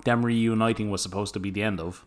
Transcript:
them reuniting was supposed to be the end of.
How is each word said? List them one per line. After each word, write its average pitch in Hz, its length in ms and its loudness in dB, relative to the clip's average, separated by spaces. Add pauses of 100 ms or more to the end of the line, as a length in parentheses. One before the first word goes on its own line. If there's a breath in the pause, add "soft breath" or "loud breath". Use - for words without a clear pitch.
them 120 200 4
reuniting 113 680 2
was 95 100 -4
supposed 98 320 -4
to 101 60 -6
be 95 100 -4
the 101 140 -2
end 101 160 -2
of. 85 280 -10